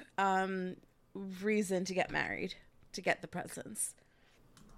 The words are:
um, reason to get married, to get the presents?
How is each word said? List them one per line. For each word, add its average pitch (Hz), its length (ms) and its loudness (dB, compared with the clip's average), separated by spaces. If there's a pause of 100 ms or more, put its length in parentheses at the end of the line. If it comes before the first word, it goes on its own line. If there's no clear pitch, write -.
(200)
um, 190 560 2 (640)
reason 196 440 4
to 185 100 -2
get - 160 2
married, - 420 -2 (400)
to 196 80 -8
get - 220 2
the 170 40 -8
presents? - 680 -6 (840)